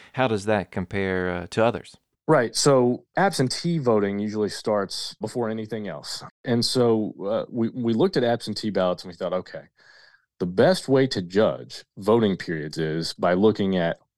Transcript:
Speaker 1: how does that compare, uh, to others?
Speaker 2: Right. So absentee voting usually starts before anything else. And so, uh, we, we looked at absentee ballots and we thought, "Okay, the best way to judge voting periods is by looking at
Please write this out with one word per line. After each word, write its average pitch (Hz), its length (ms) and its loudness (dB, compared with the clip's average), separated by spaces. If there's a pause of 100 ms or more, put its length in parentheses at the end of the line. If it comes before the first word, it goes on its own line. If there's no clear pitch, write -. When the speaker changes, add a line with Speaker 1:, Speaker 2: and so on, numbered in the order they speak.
(140)
Speaker 1:
how 131 120 0
does 104 200 -2
that 104 260 0
compare, 92 580 -2
uh, 87 200 -6
to 156 140 2
others? - 320 -2 (300)
Speaker 2:
Right. 131 300 2
So 127 480 4 (140)
absentee 170 580 0
voting 107 420 2
usually 104 300 -2
starts - 720 -4
before 110 300 -4
anything 110 380 -8
else. - 360 -10 (180)
And 120 220 2
so, 113 480 2 (100)
uh, 104 280 -2
we, 113 180 -2
we 117 240 -2
looked 170 240 2
at 131 80 0
absentee 113 460 -2
ballots 92 340 0
and 92 80 -14
we - 20 -16
thought, 90 200 -4
"Okay, 90 300 -8 (760)
the 95 60 -2
best 120 420 2
way 131 200 4
to 117 120 -6
judge 87 640 -2 (140)
voting 107 400 2
periods 78 400 -6
is 80 340 -2
by 87 220 0
looking 101 420 2
at 85 220 0 (200)